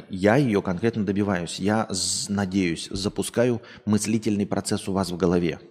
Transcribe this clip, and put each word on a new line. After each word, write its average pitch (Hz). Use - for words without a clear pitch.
я 101
её 110
конкретно 98
добиваюсь. 95
Я 107
з-, 90
надеюсь, 92
запускаю 110
мыслительный 104
процесс 98
у 95
вас 92
в 90
голове. 87